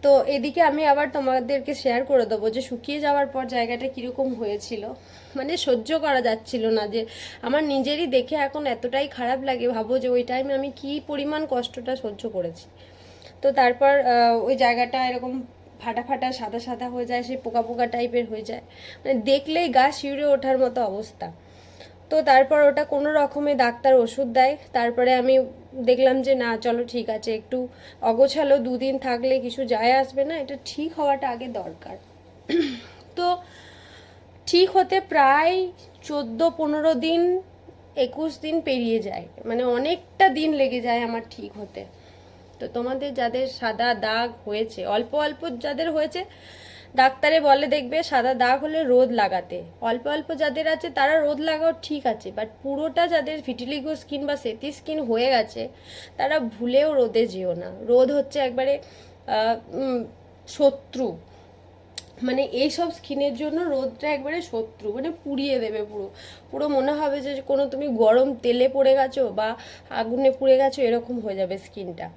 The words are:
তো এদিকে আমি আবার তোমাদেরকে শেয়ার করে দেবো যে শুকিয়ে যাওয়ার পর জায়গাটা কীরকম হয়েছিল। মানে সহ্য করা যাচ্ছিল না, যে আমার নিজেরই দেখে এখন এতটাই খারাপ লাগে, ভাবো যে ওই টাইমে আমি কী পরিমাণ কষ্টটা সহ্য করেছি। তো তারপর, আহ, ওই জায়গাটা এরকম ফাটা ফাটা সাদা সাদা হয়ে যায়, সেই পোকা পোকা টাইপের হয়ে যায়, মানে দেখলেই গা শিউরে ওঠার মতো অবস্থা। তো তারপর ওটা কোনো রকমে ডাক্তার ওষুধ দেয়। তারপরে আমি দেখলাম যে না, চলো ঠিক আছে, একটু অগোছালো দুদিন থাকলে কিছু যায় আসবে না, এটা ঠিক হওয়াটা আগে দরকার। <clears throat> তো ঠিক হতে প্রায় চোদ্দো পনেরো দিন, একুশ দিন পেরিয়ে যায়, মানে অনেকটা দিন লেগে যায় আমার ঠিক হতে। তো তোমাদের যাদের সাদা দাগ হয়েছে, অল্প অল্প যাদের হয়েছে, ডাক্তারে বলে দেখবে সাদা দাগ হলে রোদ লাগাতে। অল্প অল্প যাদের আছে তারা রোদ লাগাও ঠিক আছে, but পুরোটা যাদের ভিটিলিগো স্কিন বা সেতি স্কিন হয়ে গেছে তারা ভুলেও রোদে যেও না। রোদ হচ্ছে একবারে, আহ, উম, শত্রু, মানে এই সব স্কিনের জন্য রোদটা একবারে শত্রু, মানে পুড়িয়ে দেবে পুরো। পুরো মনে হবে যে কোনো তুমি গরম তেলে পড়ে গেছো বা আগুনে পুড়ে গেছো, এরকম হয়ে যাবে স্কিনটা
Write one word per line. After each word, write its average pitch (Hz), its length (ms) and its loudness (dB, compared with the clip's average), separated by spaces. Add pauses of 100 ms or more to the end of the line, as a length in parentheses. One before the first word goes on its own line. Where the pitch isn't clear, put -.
তো 277 220 6
এদিকে 285 380 0
আমি 311 240 4
আবার 285 280 4
তোমাদেরকে 262 600 -2
শেয়ার 254 320 0
করে 262 200 4
দেবো 214 240 -2
যে 233 120 -4
শুকিয়ে 254 380 -8
যাওয়ার 285 280 2
পর 262 200 -6
জায়গাটা 240 400 -4
কীরকম 254 460 -4
হয়েছিল। 208 500 -6 (520)
মানে 277 220 -4
সহ্য 269 420 0
করা 277 220 2
যাচ্ছিল 226 480 -2
না, 214 180 0
যে 220 180 -4 (360)
আমার 269 220 0
নিজেরই 285 440 0
দেখে 247 280 0
এখন 294 300 -2
এতটাই 262 420 -2
খারাপ 254 360 -4
লাগে, 247 240 -2
ভাবো 233 320 0
যে 247 100 -2
ওই 247 140 2
টাইমে 262 300 -2
আমি 269 220 -4
কী 285 320 -8
পরিমাণ 294 420 -4
কষ্টটা 247 460 -4
সহ্য 226 340 -10
করেছি। 170 360 -8 (760)
তো 277 100 4
তারপর, 269 480 4
আহ, 240 440 6
ওই 254 120 2
জায়গাটা 247 520 2
এরকম 254 340 -4 (380)
ফাটা 240 220 -4
ফাটা 254 300 -2
সাদা 233 280 -8
সাদা 247 300 -8
হয়ে 247 160 -4
যায়, 247 180 -2
সেই 254 140 -8
পোকা 233 240 -2
পোকা 240 240 -2
টাইপের 240 400 -2
হয়ে 220 160 -8
যায়, 220 200 -10 (440)
মানে 262 160 0
দেখলেই 285 480 2
গা 262 220 6
শিউরে 277 340 -4
ওঠার 269 320 4
মতো 254 240 2
অবস্থা। 202 500 -6 (800)
তো 311 120 4
তারপর 269 400 6
ওটা 294 220 6
কোনো 294 280 0
রকমে 294 440 2
ডাক্তার 247 400 4
ওষুধ 247 320 2
দেয়। 262 300 4 (160)
তারপরে 247 420 2
আমি 262 240 4 (360)
দেখলাম 254 460 4
যে 262 140 2
না, 233 220 -2
চলো 233 260 -2
ঠিক 233 260 -6
আছে, 220 260 -4
একটু 254 320 -6 (340)
অগোছালো 269 560 4
দুদিন 254 420 -2
থাকলে 262 400 0
কিছু 247 260 -6
যায় 233 280 2
আসবে 262 320 2
না, 320 120 -6
এটা 277 280 -8
ঠিক 320 280 -8
হওয়াটা 277 360 0
আগে 240 180 -8
দরকার। 190 500 -12 (520)
<clears throat> 277 640 -4
তো 349 220 0 (1080)
ঠিক 359 240 4
হতে 381 300 2
প্রায় 320 680 2 (360)
চোদ্দো 285 540 -2
পনেরো 302 360 2
দিন, 339 480 0 (540)
একুশ 269 460 -4
দিন 311 200 -2
পেরিয়ে 240 380 0
যায়, 190 260 -8 (200)
মানে 226 180 -2
অনেকটা 294 640 2
দিন 311 240 0
লেগে 254 280 0
যায় 240 200 0
আমার 233 280 -4
ঠিক 208 280 -14
হতে। 196 280 -14 (760)
তো - 80 -8
তোমাদের 262 460 -6
যাদের 254 340 -2
সাদা 233 460 -2
দাগ 220 360 -2 (160)
হয়েছে, 214 400 -6
অল্প 220 300 -2
অল্প 302 340 -2 (100)
যাদের 294 320 -4
হয়েছে, 311 340 -2 (720)
ডাক্তারে 269 440 4
বলে 285 280 6
দেখবে 285 360 0
সাদা 262 300 2
দাগ 247 260 2
হলে 311 240 -2
রোদ 247 280 6
লাগাতে। 180 520 -2 (180)
অল্প 240 260 -2
অল্প 302 280 -4
যাদের 302 320 -2
আছে 320 220 -2
তারা 294 300 4
রোদ 294 200 0
লাগাও 320 420 0
ঠিক 294 260 -4
আছে, 208 300 -4
but 220 100 -6 (160)
পুরোটা 302 440 0
যাদের 311 380 -2
ভিটিলিগো 269 500 -6
স্কিন 285 300 -8
বা 285 100 -2
সেতি 269 360 -8
স্কিন 311 280 -8
হয়ে 233 300 0
গেছে 226 380 0 (500)
তারা 294 220 0
ভুলেও 247 540 0
রোদে 233 340 2
যেও 185 260 -4
না। 175 180 -8 (160)
রোদ 247 240 6
হচ্ছে 285 280 -2
একবারে, 262 400 0 (480)
আহ, 220 280 2 (200)
উম, 254 280 -2 (440)
শত্রু, 262 720 0 (1080)
মানে 254 200 0
এই 269 260 0
সব 330 220 -2
স্কিনের 285 440 -4
জন্য 302 260 -4
রোদটা 285 480 -4
একবারে 294 320 -4
শত্রু, 220 520 -8
মানে 269 180 -6 (120)
পুড়িয়ে 277 360 -2
দেবে 214 260 -4
পুরো। 208 240 -10 (420)
পুরো 277 160 -4
মনে 277 240 0
হবে 294 300 -2
যে 269 260 -6
কোনো 277 180 0
তুমি 269 220 -6
গরম 240 480 4
তেলে 247 340 2
পড়ে 269 240 4
গেছো 269 360 2
বা 214 260 -4 (340)
আগুনে 240 420 0
পুড়ে 262 260 4
গেছো, 269 240 2
এরকম 233 380 0
হয়ে 202 160 -6
যাবে 190 220 -4
স্কিনটা 175 600 -12